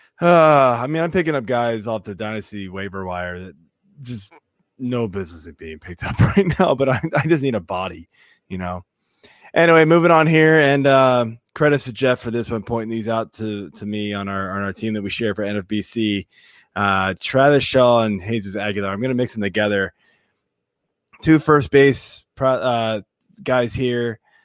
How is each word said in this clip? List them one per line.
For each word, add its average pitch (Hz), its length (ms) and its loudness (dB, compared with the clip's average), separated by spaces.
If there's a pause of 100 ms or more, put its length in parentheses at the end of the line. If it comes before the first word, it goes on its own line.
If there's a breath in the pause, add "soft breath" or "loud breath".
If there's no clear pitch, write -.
(200 loud breath)
Uh, 151 640 6
I 127 60 -4
mean, 160 140 -2
I'm 170 100 -2
picking 160 240 0
up 117 100 -4
guys 117 400 -2
off 110 160 -4
the 104 120 -12
dynasty 107 540 -10
waiver 95 380 -10
wire 90 320 -8
that 92 160 -16 (480)
just 117 300 -14 (460)
no 123 280 -4
business 85 400 -10
in 80 80 -18
being 80 240 -16
picked - 260 -14
up - 160 -6
<laughs> - 160 2
right 185 220 2
now, 165 160 2
but 131 140 0
I, 113 120 0 (160)
I 143 120 0
just 156 140 2
need 131 120 -2
a 101 60 -4
body, 87 480 -8 (400 soft breath)
you 95 100 -8
know? 90 260 -8 (720 soft breath)
Anyway, 165 300 6
moving 165 260 6
on 160 160 6
here, 160 320 6
and, 139 280 2
uh, 131 400 4 (280)
credits 143 300 0
to 127 80 -10
Jeff 127 280 0
for 120 100 -8
this 113 200 -4
one, 113 120 -4
pointing 113 260 -6
these 113 200 -6
out 113 260 -4
to, 101 380 -8
to - 140 -16
me 104 280 -6
on 101 140 -8
our, 98 240 -6
on 101 100 -6
our 98 100 -4
team 110 220 -6
that 104 80 -6
we 98 80 -8
share 107 240 -2
for 107 100 -4
N 104 140 -4
F 92 100 -8
B 104 140 -4
C. 104 440 -4 (500 soft breath)
uh, 95 440 0
Travis 135 440 2
Shaw 123 380 4
and 104 180 -2
Jesus 101 360 -6
Aguilar. 101 340 -4
I'm 101 100 -6
gonna 131 140 -4
mix 120 180 -4
them 107 100 -8
together. 101 520 -2 (1300)
Two 160 160 4
first 147 320 2
base 139 540 2 (100)
pro-, 135 140 -2
uh, 113 520 -2 (420)
guys 123 320 0
here. 120 440 -4 (260)